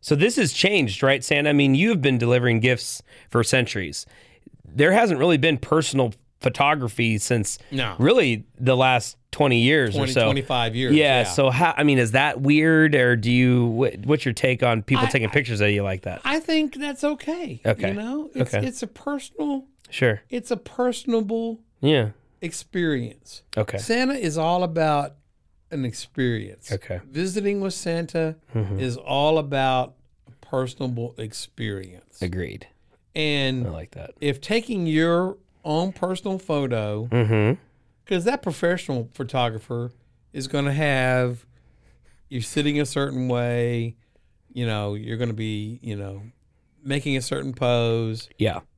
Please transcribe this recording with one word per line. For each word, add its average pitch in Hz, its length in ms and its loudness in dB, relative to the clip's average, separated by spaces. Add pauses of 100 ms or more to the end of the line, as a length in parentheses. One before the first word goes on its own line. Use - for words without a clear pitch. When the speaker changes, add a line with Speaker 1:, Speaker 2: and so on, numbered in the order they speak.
Speaker 1:
So - 140 2
this 202 220 2
has 202 160 2
changed, 165 500 0
right, 135 200 2
Santa? 147 280 2
I - 20 4
mean, 139 220 6
you've 190 260 2
been 131 180 2
delivering 120 420 4
gifts 123 420 0 (280)
for 117 140 2
centuries. 104 600 -2 (580)
There 151 280 4
hasn't 202 280 4
really 165 160 4
been 147 220 2
personal 135 540 0 (280)
photography 127 800 0
since 110 400 -2 (140)
Speaker 2:
No. 120 260 -4
Speaker 1:
really 139 460 4 (160)
the 127 160 4
last 127 400 2 (160)
twenty 127 280 4
years 131 360 4
or - 20 0
Speaker 2:
Twenty, 131 140 0
Speaker 1:
so. 123 120 2
Speaker 2:
twenty-five 120 520 0
years, 127 180 2
Speaker 1:
Yeah, 143 260 4
Speaker 2:
yeah. 113 40 2
Speaker 1:
so 135 260 2
how, 139 260 2
I 147 60 0
mean, 143 160 4
is 113 140 2
that 135 280 2
weird, 156 540 4
or 123 220 4
do 113 140 0
you, 123 360 4
what, 113 400 -2
what's 147 180 2
your 123 100 0
take 127 280 0
on 117 200 2
people 135 220 2
Speaker 2:
I, 160 40 0
Speaker 1:
taking 113 200 0
Speaker 2:
I, 101 40 -4
Speaker 1:
pictures 120 280 0
of 104 100 4
you 101 120 2
like 95 200 -4
that? 90 220 -10
Speaker 2:
I 285 140 0
think 320 380 -2
that's 277 260 -8
okay. 294 640 -6
Speaker 1:
Okay. 107 220 0
Speaker 2:
You 98 60 -4
know, 262 420 -8
it's, - 180 -2
Speaker 1:
Okay. 220 120 -2
Speaker 2:
it's 254 180 -8
a - 20 -10
personal, 277 800 -8 (240)
Speaker 1:
Sure. 110 300 0 (100)
Speaker 2:
it's 240 220 -8
a 220 40 -2
personable 226 1040 -4 (200)
Speaker 1:
Yeah. 135 300 2 (300)
Speaker 2:
experience. 160 1000 -6 (140)
Speaker 1:
Okay. 107 220 -4
Speaker 2:
Santa 247 360 0
is 175 240 -4
all 175 240 2
about 156 520 0 (560)
an 143 140 -4
experience. 113 880 -4
Speaker 1:
Okay. 95 280 -8 (100)
Speaker 2:
Visiting 196 500 -2
with 190 140 -4
Santa 165 640 -4 (180)
Speaker 1:
Mm-hmm. 104 260 -2
Speaker 2:
is 123 160 -2
all 143 420 2
about 135 560 0 (320)
a - 200 -20
personable 123 720 -6
experience. 101 1040 -10
Speaker 1:
Agreed. 87 440 -6 (480)
Speaker 2:
And 139 520 -2
Speaker 1:
I 87 40 -6
like 80 200 -12
that. - 300 -16
Speaker 2:
if 143 200 -2
taking 214 460 -2
your 170 500 2 (280)
own 165 280 -2
personal 185 460 -6
photo, 120 720 -2
Speaker 1:
Mm-hmm. 110 480 2 (460)
Speaker 2:
'cause 180 180 0
that 262 180 0
professional 151 680 -2
photographer 120 800 -4 (400)
is 131 160 -8
gonna 143 240 -2
have 127 720 0 (840)
you 127 100 -6
sitting 147 400 0
a 143 60 0
certain 135 420 -2
way, 120 680 -2 (560)
you 123 140 -4
know, 104 280 -2
you're 113 240 -8
gonna 117 160 -2
be, 110 480 -6
you 113 140 -8
know, 98 260 -12 (600)
making 139 340 -4
a 131 40 -2
certain 135 320 -6
pose. 117 840 0
Speaker 1:
Yeah. 104 220 0 (180)